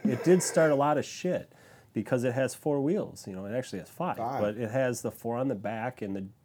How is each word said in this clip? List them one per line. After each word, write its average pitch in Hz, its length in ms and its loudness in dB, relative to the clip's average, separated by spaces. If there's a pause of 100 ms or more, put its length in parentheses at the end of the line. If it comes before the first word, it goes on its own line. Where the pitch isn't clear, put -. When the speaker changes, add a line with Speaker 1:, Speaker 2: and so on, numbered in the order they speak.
Speaker 1:
it - 180 2
did 175 180 8
start 160 300 4
a 139 40 4
lot 143 220 4
of - 80 0
shit - 460 -4 (420)
because 117 300 0
it 123 100 0
has 131 220 0
four 143 260 0
wheels. 156 460 -2
You 98 80 -8
know, 95 100 -8
it 104 80 -6
actually 123 260 -4
has 82 100 -12
five, 170 280 -4
Speaker 2:
Five. 120 240 -4
Speaker 1:
but 104 160 0
it 113 140 -4
has 127 300 0
the 113 100 -4
four 117 240 -6
on 131 140 -2
the 120 60 -2
back 110 460 -6
and 98 140 -4
the, 98 100 -6 (200)